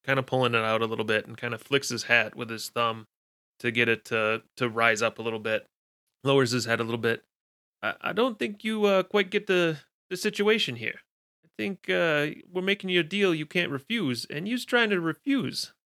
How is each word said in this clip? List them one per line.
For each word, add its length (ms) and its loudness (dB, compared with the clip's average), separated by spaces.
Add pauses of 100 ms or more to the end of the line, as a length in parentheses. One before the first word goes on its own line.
kinda 200 0
pulling 320 2
it 80 2
out 180 2
a 60 0
little 180 -2
bit, 220 0
and 100 -14
kinda 220 -8
flicks 300 0
his 140 -4
hat 320 2
with 140 -8
his 200 -8
thumb 360 -2 (540)
to 100 -2
get 180 2
it 180 0
to, 360 0 (160)
to 120 0
rise 340 2
up 160 -2
a 20 -10
little 180 -4
bit, 280 -2 (560)
lowers 280 4
his 140 0
head 140 0
a 40 -2
little 140 -4
bit. 260 -2 (600)
"I, 180 -2
I 120 -2
don't 260 0
think 240 -6
you, 220 0
uh, 180 4
quite 260 0
get 160 -2
the, 320 2 (320)
the 80 -8
situation 600 0
here. 240 -8 (440)
I 40 -20 (100)
think, 320 -4
uh, 380 2 (220)
we're 120 -4
making 260 -2
you 120 4
a 20 0
deal 320 2
you 100 -6
can't 260 -2
refuse, 540 -4
and 220 -8
you's 180 -4
trying 240 2
to 100 2
refuse." 760 -2 (140)